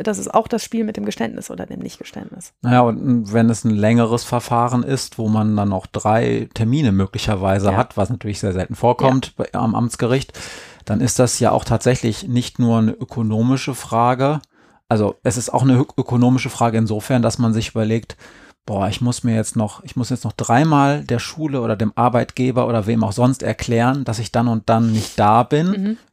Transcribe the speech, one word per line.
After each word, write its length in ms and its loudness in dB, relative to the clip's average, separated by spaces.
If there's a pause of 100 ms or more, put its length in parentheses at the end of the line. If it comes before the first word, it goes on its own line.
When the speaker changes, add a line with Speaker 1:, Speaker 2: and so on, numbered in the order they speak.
Speaker 1:
das 160 -4
ist 160 -8
auch 140 2
das 160 -4
Spiel 220 -4
mit 100 -8
dem 80 -8
Geständnis 480 -8
oder 140 -10
dem 160 -12
Nichtgeständnis. 800 -16
Speaker 2:
Naja, 200 4
und 520 2
wenn 160 4
es 160 -2
ein 60 2
längeres 520 2
Verfahren 600 0
ist, 340 -6
wo 100 -2
man 300 2
dann 160 0
auch 120 -4
drei 680 0
Termine 400 2
möglicherweise 760 0
Speaker 1:
Ja. 60 0
Speaker 2:
hat, 200 -2
was 120 0
natürlich 300 -6
sehr 140 -2
selten 220 -4
vorkommt 600 0
Speaker 1:
Ja. 140 -4
Speaker 2:
bei, 20 -8
am 220 0
Amtsgericht, 560 -2 (540)
dann 160 0
ist 180 0
das 200 2
ja 120 2
auch 140 0
tatsächlich 640 0
nicht 300 -2
nur 180 4
eine 160 4
ökonomische 840 -2
Frage. 640 0 (480)
Also 360 2
es 120 0
ist 180 -4
auch 100 2
eine 140 6
ö-, 80 2 (120)
ökonomische 520 2
Frage 280 0
insofern, 440 0
dass 160 0
man 160 2
sich 180 -2
überlegt, 440 -2 (500)
"Boah, 220 -2
ich 140 -4
muss 220 0
mir 120 0
jetzt 220 -2
noch, 260 -4
ich 140 -18
muss 120 -2
jetzt 140 -4
noch 100 -4
dreimal 680 2
der 160 -2
Schule 420 -4
oder 140 -2
dem 200 -2
Arbeitgeber 720 0
oder 200 0
wem 160 0
auch 80 -2
sonst 320 0
erklären, 600 0
dass 140 -4
ich 120 -8
dann 160 2
und 220 0
dann 240 4
nicht 260 -2
da 240 6
bin, 280 0
Speaker 1:
Mhm. 260 -2 (160)